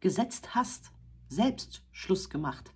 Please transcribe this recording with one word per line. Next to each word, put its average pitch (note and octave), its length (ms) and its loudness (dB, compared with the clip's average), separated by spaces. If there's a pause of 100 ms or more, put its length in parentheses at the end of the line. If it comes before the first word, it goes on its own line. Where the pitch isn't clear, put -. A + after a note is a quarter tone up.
gesetzt - 540 0
hast, - 360 0 (380)
selbst - 640 0
Schluss - 400 0
gemacht C#3+ 460 -6